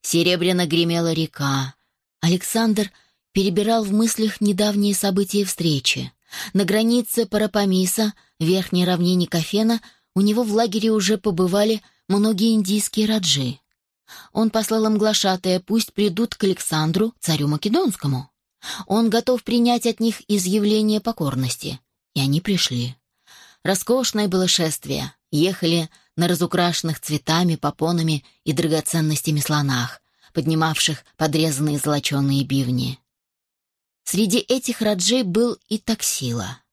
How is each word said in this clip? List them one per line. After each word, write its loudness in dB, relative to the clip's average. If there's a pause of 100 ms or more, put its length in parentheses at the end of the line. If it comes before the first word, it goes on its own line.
Серебряно 0
гремела 0
река. -4 (440)
Александр 0 (400)
перебирал 2
в -4
мыслях 0
недавние 2
события 0
встречи. -2 (420)
На 2
границе 2
Парапамиса, 0 (260)
верхней 2
равнине 2
Кофена, 0 (360)
у 2
него 2
в -2
лагере 2
уже 2
побывали 0 (260)
многие 2
индийские 0
раджи. -2 (720)
Он 0
послал 0
им 2
глашатая 0
«пусть -2
придут 0
к -6
Александру, 0
царю 0
Македонскому». 0 (580)
Он 2
готов 0
принять 2
от -2
них 0
изъявление 2
покорности. -4 (360)
И -2
они 2
пришли. -2 (680)
Роскошное 0
было 2
шествие. -2 (160)
Ехали 0 (280)
на 2
разукрашенных 0
цветами, 0
попонами -2 (180)
и -2
драгоценностями 0
слонах, -2 (320)
поднимавших -2 (120)
подрезанные 0
золочёные 0
бивни. -2 (1040)
Среди 0
этих -2
раджей 0
был 0 (100)
и -4
Таксила. -4 (140)